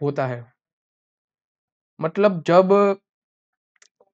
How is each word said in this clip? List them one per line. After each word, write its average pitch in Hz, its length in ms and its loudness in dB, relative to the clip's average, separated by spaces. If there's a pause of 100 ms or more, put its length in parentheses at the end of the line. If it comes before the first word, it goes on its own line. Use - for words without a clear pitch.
होता 143 260 -4
है? 120 260 -12 (1500)
मतलब 175 420 -2
जब 185 300 4 (1400)